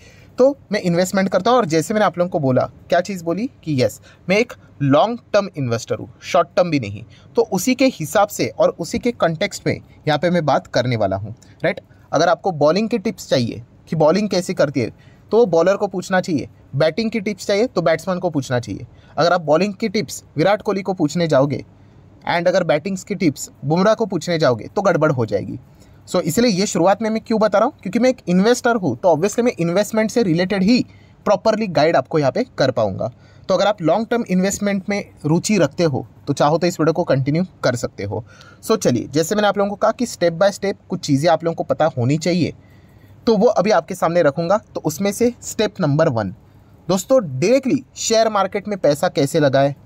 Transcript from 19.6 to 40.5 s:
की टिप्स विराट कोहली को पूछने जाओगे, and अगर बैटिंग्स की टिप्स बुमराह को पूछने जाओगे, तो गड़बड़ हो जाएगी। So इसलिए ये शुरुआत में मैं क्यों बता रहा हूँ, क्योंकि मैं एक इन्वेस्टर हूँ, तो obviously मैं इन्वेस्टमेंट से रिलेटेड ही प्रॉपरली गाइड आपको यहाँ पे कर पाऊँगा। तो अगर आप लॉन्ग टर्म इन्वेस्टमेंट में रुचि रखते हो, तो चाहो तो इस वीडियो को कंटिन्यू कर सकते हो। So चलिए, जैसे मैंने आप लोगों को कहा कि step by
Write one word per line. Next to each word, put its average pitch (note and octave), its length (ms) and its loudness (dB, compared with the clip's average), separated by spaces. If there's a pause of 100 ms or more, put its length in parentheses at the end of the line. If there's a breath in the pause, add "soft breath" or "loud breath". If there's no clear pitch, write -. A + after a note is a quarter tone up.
की A3+ 140 -4
टिप्स F#3+ 360 -6 (120)
विराट F#3+ 260 2
कोहली G3+ 200 -2
को F#3+ 120 -4
पूछने E3+ 320 -2
जाओगे, C#3+ 380 0 (680 soft breath)
and E3+ 180 0
अगर F3+ 160 2
बैटिंग्स F#3 400 -2
की G#3 100 -8
टिप्स - 360 -2 (140)
बुमराह F#3 300 2
को A3 120 0
पूछने E3+ 320 -4
जाओगे, B2+ 380 0
तो G3+ 60 0
गड़बड़ D#3 300 2
हो B2 140 0
जाएगी। G2+ 320 -4 (500 soft breath)
So F3+ 120 0
इसलिए A#3+ 300 2
ये F#3+ 160 0
शुरुआत G3 360 2
में G#3+ 80 -2
मैं A3 160 -2
क्यों A3 140 0
बता G#3 180 2
रहा A3 80 4
हूँ, D4+ 160 -6
क्योंकि G3+ 160 -4
मैं B3+ 120 4
एक B3+ 80 -4 (100)
इन्वेस्टर A3+ 480 2
हूँ, D3+ 200 -2
तो E3+ 180 2
obviously G3+ 300 0
मैं B3 140 2
इन्वेस्टमेंट G#3 520 0
से A#3 120 0
रिलेटेड F#3 400 0
ही A#3 240 2 (380 soft breath)
प्रॉपरली G#3+ 420 2
गाइड D#3+ 300 2
आपको - 220 0
यहाँ C3+ 140 2
पे B3 140 -2 (120)
कर C3 120 2
पाऊँगा। A2 420 -2 (360 soft breath)
तो F#3+ 60 2
अगर F#3+ 120 0
आप G3+ 160 0
लॉन्ग F#3 240 0
टर्म A#3 240 -2
इन्वेस्टमेंट G3 580 -2
में G3+ 220 -6 (160)
रुचि F3 320 0
रखते E3+ 260 0
हो, C3+ 220 -2 (200)
तो C#3+ 60 -4
चाहो D#3 260 0
तो F3 80 0
इस F3 140 -4
वीडियो D#3 120 2
को E3+ 120 -2
कंटिन्यू D3 400 0 (200)
कर A#2+ 120 0
सकते - 280 -8
हो। G#2 200 -8 (400 loud breath)
So A3 120 0
चलिए, B2 320 -2
जैसे D#3+ 260 -2
मैंने G#3 140 0
आप G3 100 0
लोगों G3+ 120 -2
को G3+ 60 -8
कहा A3 160 0
कि A#3+ 140 -6
step E3+ 240 -2
by F#3+ 200 2